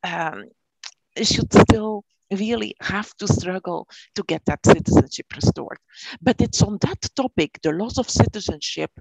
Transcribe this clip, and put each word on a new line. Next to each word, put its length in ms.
um, 420
should 300
still 520
really 420
have 360
to 120
struggle 600
to 100
get 220
that 180
citizenship 720
restored. 440
But 200
it's 220
on 180
that 200
topic, 480
the 100
loss 260
of 100
citizenship 800